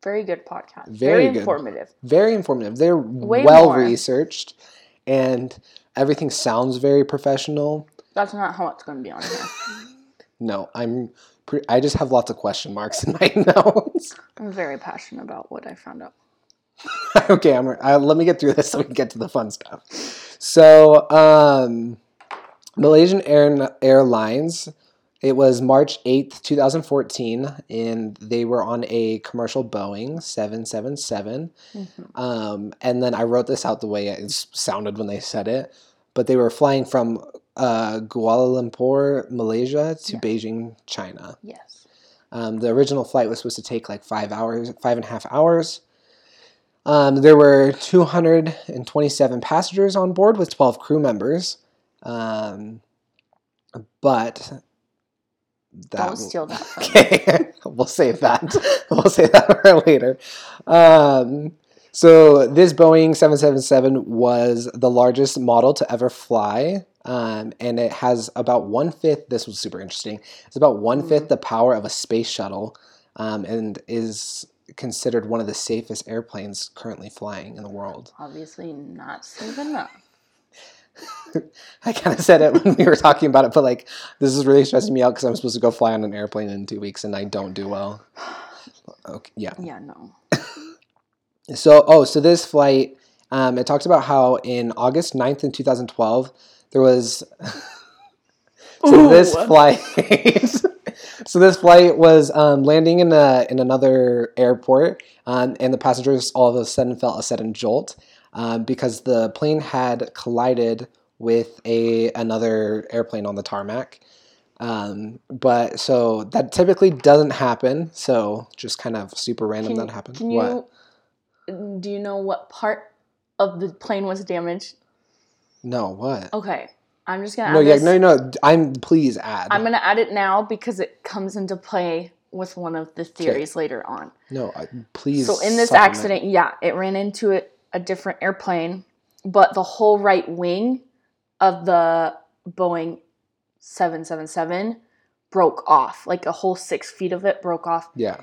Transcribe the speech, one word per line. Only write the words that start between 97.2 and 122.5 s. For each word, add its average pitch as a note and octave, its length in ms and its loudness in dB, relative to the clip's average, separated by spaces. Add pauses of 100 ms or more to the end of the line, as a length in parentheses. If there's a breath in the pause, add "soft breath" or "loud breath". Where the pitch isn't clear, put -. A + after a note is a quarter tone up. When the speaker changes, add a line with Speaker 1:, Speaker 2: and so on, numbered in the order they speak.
Speaker 2:
<laughs> - 1500 -20
so D4 240 10
this E3+ 260 8
Speaker 1:
Ooh. F3+ 100 -2
Speaker 2:
flight, D#3 340 8
<laughs> - 1500 -2
so - 140 -2
this F#3 180 6
flight F3 400 8
was, D#3+ 340 8
um, D3 320 4
landing D#3+ 360 4
in F3 120 4
a, C3+ 380 6
in C3 100 -4
another B2+ 800 2
airport, B2+ 640 2 (240 soft breath)
um, B2+ 320 -2
and C3 140 -2
the B2+ 40 -4
passengers B2+ 540 -2
all B2+ 180 2
of A#2+ 60 -4
a A#2+ 100 -2
sudden B2 300 -4
felt - 240 -6
a G#2+ 40 -10
sudden A2 300 -8
jolt, A#2+ 420 -4 (380 soft breath)
um, A#2 300 -8
because A#2+ 380 -6
the A2+ 280 -2
plane D3+ 320 -4
had B2+ 520 -6
collided A#2+ 760 -4 (320)
with A#2 460 -4
a, A#2 480 -2
another A2 800 -4
airplane A2+ 340 -6
on G2+ 100 -8
the G2 80 -10
tarmac. G#2 560 -12 (600)
Um, G#2+ 600 -10 (100)
but A#2+ 500 -2
so A#2 460 -2
that A#2 260 -4
typically F#3 380 2
doesn't D3 420 4
happen, C3 600 -4
so A2+ 640 -4
just - 220 -12
kind A#2 180 -10
of G2+ 220 -12
super A2+ 300 -8
random A2 280 -6
Speaker 1:
Can, A2+ 120 -6
Speaker 2:
that A2+ 60 -16
happened. - 240 -18
Speaker 1:
can A#3 120 -8
Speaker 2:
What? A#3 180 -2 (1000)
Speaker 1:
you, G3 320 -14
do G3+ 120 -12
you G3+ 80 -10
know G3+ 180 -10
what G3 320 -8
part - 440 -8 (440)